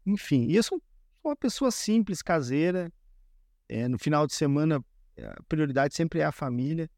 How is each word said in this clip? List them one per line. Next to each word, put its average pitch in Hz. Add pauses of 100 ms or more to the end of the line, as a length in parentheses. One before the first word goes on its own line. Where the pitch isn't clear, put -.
enfim, 156
e 151
eu 220
sou, 359 (400)
sou 302
uma 294
pessoa 254
simples, 208
caseira, 170 (760)
é, 117
no 123
final 151
de 143
semana, 147 (400)
a 52
prioridade 143
sempre 165
é 156
a 151
família 143